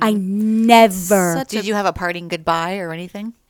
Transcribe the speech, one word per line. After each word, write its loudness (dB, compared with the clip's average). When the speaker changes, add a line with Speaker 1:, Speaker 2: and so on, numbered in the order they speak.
Speaker 1:
I 2
never. 2
Speaker 2:
Such -6
Speaker 3:
Did -6
Speaker 2:
a -10
Speaker 3:
you -2
have -2
a 0
parting -6
goodbye -2
or -8
anything? -12